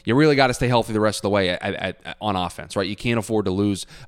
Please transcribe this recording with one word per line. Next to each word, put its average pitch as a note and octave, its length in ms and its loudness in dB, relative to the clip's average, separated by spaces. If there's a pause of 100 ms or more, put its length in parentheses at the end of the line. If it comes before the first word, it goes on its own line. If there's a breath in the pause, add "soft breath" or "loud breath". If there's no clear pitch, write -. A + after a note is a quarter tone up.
you A#2 120 0
really D3 200 6
gotta C3 200 4
stay B2+ 120 -2
healthy A#2 260 2
the G#2+ 60 0
rest G#2+ 200 0
of - 20 -6
the G2+ 80 0
way G2 200 2
at, F2 120 -4
at, F#2+ 420 -6
at, - 160 -14
on G#2 160 -2
offense, - 400 -6
right? G2 120 -2
You G2+ 80 -6
can't A#2 240 -2
afford G#2+ 260 -2
to F#2+ 60 0
lose G2+ 340 0 (220 loud breath)